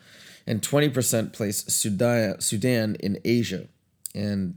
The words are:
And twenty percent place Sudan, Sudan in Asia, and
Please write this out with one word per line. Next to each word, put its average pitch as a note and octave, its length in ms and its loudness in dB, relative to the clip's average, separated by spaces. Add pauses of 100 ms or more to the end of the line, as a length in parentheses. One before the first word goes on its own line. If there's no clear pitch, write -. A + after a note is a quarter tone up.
(460)
And A2+ 160 -2
twenty D3 280 2
percent A#2 420 0
place G2+ 400 -4
Sudan, A2 680 2
Sudan A2+ 560 0
in G2 280 -2
Asia, A2 440 0 (460)
and G2 420 -2